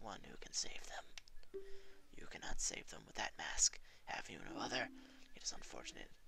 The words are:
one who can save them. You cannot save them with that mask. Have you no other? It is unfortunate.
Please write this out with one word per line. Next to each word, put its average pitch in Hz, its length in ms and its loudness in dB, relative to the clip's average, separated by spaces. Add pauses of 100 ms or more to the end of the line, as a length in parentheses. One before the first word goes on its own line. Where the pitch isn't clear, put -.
one 104 220 -4
who - 180 -8
can - 140 -6
save - 340 2
them. - 720 -4 (560)
You 80 140 -2
cannot - 320 4
save - 260 2
them - 180 -6
with - 100 -12
that - 200 2
mask. - 420 6 (280)
Have - 240 0
you 85 80 -6
no - 200 -4
other? 123 300 4 (480)
It - 60 -8
is - 100 0
unfortunate. - 560 -4 (200)